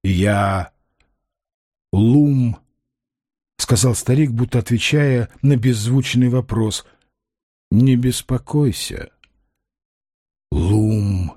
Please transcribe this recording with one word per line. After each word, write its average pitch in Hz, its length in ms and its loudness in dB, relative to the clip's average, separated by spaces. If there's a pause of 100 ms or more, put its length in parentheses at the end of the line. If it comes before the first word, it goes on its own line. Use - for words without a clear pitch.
"Я 98 680 -2 (1200)
Лум", 127 680 2 (960)
сказал 123 380 0
старик, 135 360 0
будто 120 280 -2
отвечая 123 720 0 (100)
на 143 160 2
беззвучный 123 720 0
вопрос. 113 560 -2 (880)
"Не 127 260 4
беспокойся". 127 1120 -4 (1400)
Лум. 101 840 0